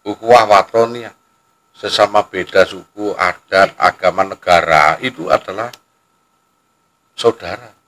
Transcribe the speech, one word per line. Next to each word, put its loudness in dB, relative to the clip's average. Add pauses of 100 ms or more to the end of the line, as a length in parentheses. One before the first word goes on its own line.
Ukhuwah 2
watoniyah, 0 (640)
sesama 0
beda 0
suku, -10
adat, -2
agama, 0
negara, 0
itu -8
adalah -4 (1400)
saudara. -6 (180)